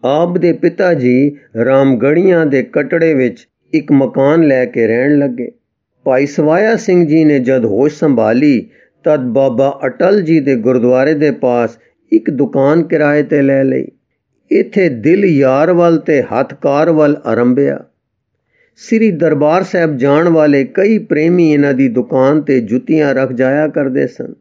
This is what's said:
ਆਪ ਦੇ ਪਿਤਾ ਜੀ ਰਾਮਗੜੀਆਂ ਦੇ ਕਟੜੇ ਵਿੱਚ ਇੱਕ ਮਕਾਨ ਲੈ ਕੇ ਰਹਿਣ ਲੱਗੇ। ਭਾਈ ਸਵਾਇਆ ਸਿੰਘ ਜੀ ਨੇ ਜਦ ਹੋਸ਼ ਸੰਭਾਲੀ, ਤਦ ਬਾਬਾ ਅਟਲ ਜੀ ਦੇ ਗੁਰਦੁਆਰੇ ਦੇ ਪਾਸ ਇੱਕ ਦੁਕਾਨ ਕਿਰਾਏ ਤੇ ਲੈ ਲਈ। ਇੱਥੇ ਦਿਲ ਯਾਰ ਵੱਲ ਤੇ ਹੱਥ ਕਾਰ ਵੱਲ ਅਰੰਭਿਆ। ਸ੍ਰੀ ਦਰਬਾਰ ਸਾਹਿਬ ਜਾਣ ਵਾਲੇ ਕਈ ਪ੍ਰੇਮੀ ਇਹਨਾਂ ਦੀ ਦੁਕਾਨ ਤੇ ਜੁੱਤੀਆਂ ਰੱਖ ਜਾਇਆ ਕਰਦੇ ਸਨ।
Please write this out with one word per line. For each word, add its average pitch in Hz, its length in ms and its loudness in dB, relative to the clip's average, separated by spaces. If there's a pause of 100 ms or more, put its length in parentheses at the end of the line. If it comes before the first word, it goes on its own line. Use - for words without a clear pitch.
ਆਪ 170 340 0
ਦੇ 170 140 0
ਪਿਤਾ 175 420 -2
ਜੀ 135 420 0 (280)
ਰਾਮਗੜੀਆਂ 139 800 2
ਦੇ 135 160 0
ਕਟੜੇ 160 520 -2
ਵਿੱਚ 127 340 -4 (260)
ਇੱਕ 151 180 -2
ਮਕਾਨ 139 500 2
ਲੈ 131 240 2
ਕੇ 117 200 -2
ਰਹਿਣ 131 320 0
ਲੱਗੇ। 120 340 -4 (520)
ਭਾਈ 135 220 0
ਸਵਾਇਆ 170 500 0
ਸਿੰਘ 180 300 0
ਜੀ 156 180 2
ਨੇ 147 140 2
ਜਦ 127 260 0
ਹੋਸ਼ 120 300 0
ਸੰਭਾਲੀ, 131 760 0 (360)
ਤਦ 151 160 2
ਬਾਬਾ 131 640 -2
ਅਟਲ 190 380 0
ਜੀ 160 180 0
ਦੇ 135 160 0
ਗੁਰਦੁਆਰੇ 127 580 0
ਦੇ 147 160 0
ਪਾਸ 120 480 -2 (340)
ਇੱਕ - 180 0
ਦੁਕਾਨ 139 520 0
ਕਿਰਾਏ 147 400 0
ਤੇ 143 200 0
ਲੈ 135 220 0
ਲਈ। 131 220 -4 (640)
ਇੱਥੇ 202 380 0
ਦਿਲ 151 360 0
ਯਾਰ 143 480 2
ਵੱਲ 170 260 2
ਤੇ 147 240 0
ਹੱਥ 127 320 -4
ਕਾਰ 147 360 0
ਵੱਲ 151 320 0 (100)
ਅਰੰਭਿਆ। 123 520 0 (920)
ਸ੍ਰੀ 220 340 0
ਦਰਬਾਰ 156 520 0
ਸਾਹਿਬ 170 340 -2
ਜਾਣ 143 320 2
ਵਾਲੇ 151 360 2
ਕਈ 208 340 0
ਪ੍ਰੇਮੀ 165 540 0
ਇਹਨਾਂ 143 220 2
ਦੀ 131 140 0
ਦੁਕਾਨ 131 540 0
ਤੇ 135 180 0
ਜੁੱਤੀਆਂ 131 540 -2
ਰੱਖ 131 180 -2
ਜਾਇਆ 135 360 -2
ਕਰਦੇ 139 380 -4
ਸਨ। - 340 -12